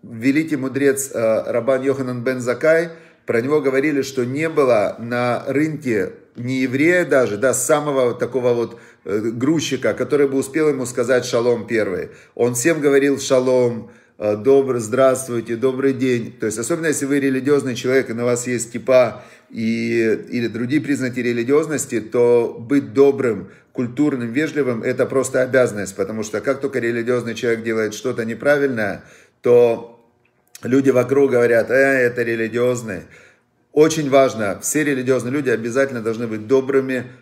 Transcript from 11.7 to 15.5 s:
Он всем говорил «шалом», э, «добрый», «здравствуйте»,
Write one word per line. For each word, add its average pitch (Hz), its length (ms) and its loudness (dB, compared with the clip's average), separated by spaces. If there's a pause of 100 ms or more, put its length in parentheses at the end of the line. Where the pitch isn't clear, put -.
Он 123 180 2
всем 156 280 0
говорил 139 380 4
«шалом», 127 720 2 (260)
э, 104 180 0
«добрый», 127 460 2
«здравствуйте», 120 760 0